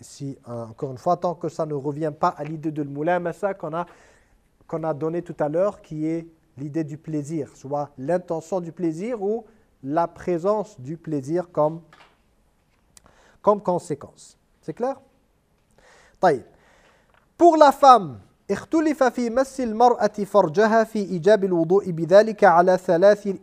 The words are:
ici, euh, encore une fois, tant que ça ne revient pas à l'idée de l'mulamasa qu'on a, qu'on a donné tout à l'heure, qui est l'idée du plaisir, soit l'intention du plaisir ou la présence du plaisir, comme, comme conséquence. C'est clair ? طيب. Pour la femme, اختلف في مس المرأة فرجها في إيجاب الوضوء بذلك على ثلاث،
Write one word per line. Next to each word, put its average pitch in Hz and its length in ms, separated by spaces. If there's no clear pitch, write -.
ici, - 360
euh, 117 160
encore 131 260
une 127 60
fois, 175 180
tant 175 200
que 170 120
ça 156 180
ne 151 100
revient 147 440
pas 175 100
à - 140
l'idée 156 280
de 151 100
l'mulamasa 170 720
qu'on 165 200
a, 175 120
qu'on 160 160
a 160 100
donné 160 280
tout 170 180
à 151 80
l'heure, 185 340
qui 156 260
est 165 200
l'idée 147 260
du 147 140
plaisir, 151 580
soit 143 420
l'intention 170 600
du 165 140
plaisir 185 500
ou 220 220
la 160 260
présence 180 760
du 147 160
plaisir, 160 540
comme, 160 300
comme 208 200
conséquence. - 760
C'est 160 120
clair ? 262 260
طيب. 147 220
Pour 330 200
la 294 140
femme, 208 480
اختلف 302 520
في 240 260
مس 262 320
المرأة 233 460
فرجها 208 760
في 220 160
إيجاب 190 440
الوضوء 185 480
بذلك 196 520
على 180 340
ثلاث، 202 520